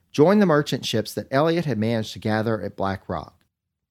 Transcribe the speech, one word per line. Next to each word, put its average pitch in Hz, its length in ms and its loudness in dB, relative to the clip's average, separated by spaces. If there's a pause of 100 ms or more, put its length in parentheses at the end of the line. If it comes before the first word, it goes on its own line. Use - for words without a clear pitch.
(120)
joined 190 300 6
the 196 40 6
merchant 147 400 0
ships 107 300 -2
that 104 160 -8
Elliott 160 340 0
had 120 140 -2
managed 110 340 -2
to 101 60 -14
gather 110 420 -2
at 95 160 -10
Black 95 320 -4
Rock. - 340 -10 (480)